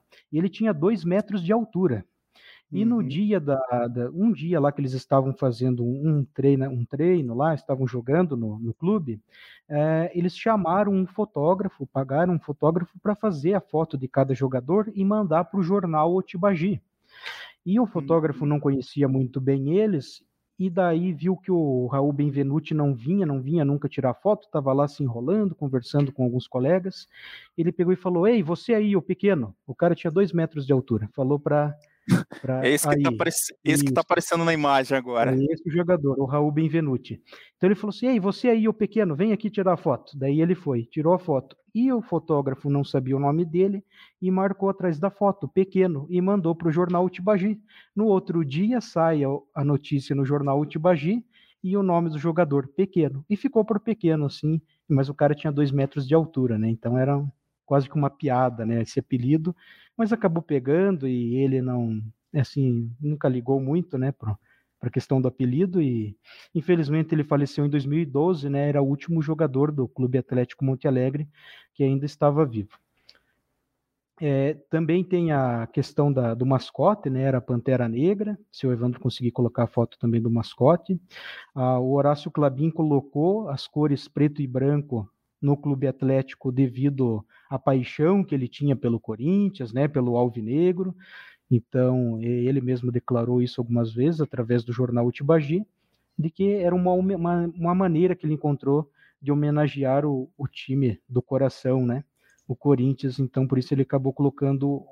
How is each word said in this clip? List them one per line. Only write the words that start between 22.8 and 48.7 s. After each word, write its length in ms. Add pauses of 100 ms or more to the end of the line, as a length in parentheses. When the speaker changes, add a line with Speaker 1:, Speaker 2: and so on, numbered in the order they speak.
Speaker 1:
vinha, 320
não 160
vinha 220
nunca 240
tirar 260
foto, 380
tava 220
lá 160
se 140
enrolando, 520
conversando 560
com 120
alguns 240
colegas. 600 (500)
Ele 140
pegou 220
e 20
falou: 320
"Ei, 160
você 300
aí, 200
o 80
pequeno." 540 (100)
O 100
cara 200
tinha 160
dois 220
metros 320
de 80
altura. 400
Falou 260
pra, 360 (680)
pra 240
Speaker 2:
É 60
esse 160
que 80
tá 140
Speaker 1:
aí. 60
Speaker 2:
aparece-, 480
esse 200
que 100
tá 80
Speaker 1:
Isso. 60
Speaker 2:
aparecendo 360
na 100
imagem 440
agora. 340
Speaker 1:
É 220
esse 140
o 40
jogador, 480
o 60
Raul 260
Benvenuti. 720 (340)
Então 120
ele 80
falou 200
assim: 120
"Ei, 120
você 280
aí, 200
o 60
pequeno, 420
vem 180
aqui 180
tirar 220
a 40
foto." 400
Daí 240
ele 140
foi, 300
tirou 280
a 60
foto. 360 (200)
E 180
o 80
fotógrafo 720
não 120
sabia 320
o 40
nome 260
dele 380 (360)
e 120
marcou 360
atrás 300
da 140
foto, 360
Pequeno, 640
e 100
mandou 360
pro 160
jornal 340
Utibagi. 560 (340)
No 120
outro 360
dia 380